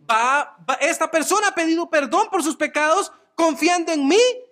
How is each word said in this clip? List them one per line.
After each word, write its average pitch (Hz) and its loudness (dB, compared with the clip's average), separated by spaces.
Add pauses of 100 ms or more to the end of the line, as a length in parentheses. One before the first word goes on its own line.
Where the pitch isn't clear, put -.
"Va, 254 0 (100)
va, 269 0
esta 320 -2
persona 370 0
ha 381 -4
pedido 330 -2
perdón 320 0
por 370 -2
sus 302 -4
pecados, 311 0 (240)
confiando 330 0
en 285 -2
mí, 370 4 (320)